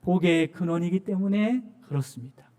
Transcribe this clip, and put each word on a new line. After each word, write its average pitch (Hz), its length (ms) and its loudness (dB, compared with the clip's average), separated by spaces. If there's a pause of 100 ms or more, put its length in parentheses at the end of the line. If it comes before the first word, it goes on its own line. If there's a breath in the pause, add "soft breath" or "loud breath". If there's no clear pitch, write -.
복의 170 500 2
근원이기 175 500 -2
때문에 208 600 0 (200)
그렇습니다. 135 640 -6 (160)